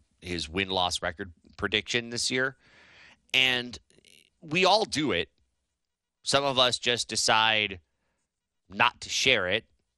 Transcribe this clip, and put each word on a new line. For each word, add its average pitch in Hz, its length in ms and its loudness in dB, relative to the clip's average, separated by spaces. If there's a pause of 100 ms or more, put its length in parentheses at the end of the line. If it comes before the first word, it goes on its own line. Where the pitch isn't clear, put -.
(200)
his 85 300 -8
win-loss 92 520 -2
record 90 300 -6 (260)
prediction 107 520 -2
this 120 200 -4
year. 131 280 -4 (760)
And 123 440 0 (640)
we 170 240 0
all 190 200 4
do 135 260 -2
it. 87 180 -2 (920)
Some 139 200 0
of 135 140 -2
us 123 220 4
just 120 280 0
decide 110 720 2 (880)
not 113 340 0
to - 80 -12
share 110 380 0
it, 104 180 -2 (320)